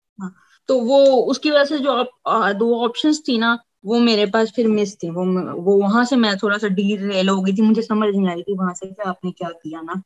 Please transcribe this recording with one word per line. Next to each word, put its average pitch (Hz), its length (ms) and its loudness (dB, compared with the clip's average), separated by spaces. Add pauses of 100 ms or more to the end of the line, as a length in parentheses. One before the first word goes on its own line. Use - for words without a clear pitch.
(200)
हाँ, 185 140 -12 (340)
तो 262 120 2
वो 247 240 2
उसकी 269 460 2
वजह 285 140 4
से 294 140 -2
जो 269 140 0
आप, 247 180 -2 (160)
आ, 202 260 0
दो 233 320 0
options 302 440 -2
थी 233 100 0
ना, 233 200 0 (260)
वो 220 140 0
मेरे 226 280 2
पास 220 300 0
फिर 226 120 2
miss 208 280 0
थी। 170 140 -8
वो, 180 420 -2 (100)
वो 196 180 4
वहां 208 240 2
से 254 120 0
मैं 214 220 2
थोड़ा 208 200 -2
सा 214 100 -2
डीरेल 196 600 -2
हो 196 140 0
गई 196 100 0
थी, 208 100 0
मुझे 220 200 4
समझ 214 340 -2
नहीं 196 120 0
आ 175 40 -2
रही 170 100 -8
थी 202 120 -6
वहां 185 200 -4
से - 120 -14
कि 190 160 -14
आपने 180 280 -8
क्या 175 180 -10
किया 165 320 -14
ना। 165 140 -12 (120)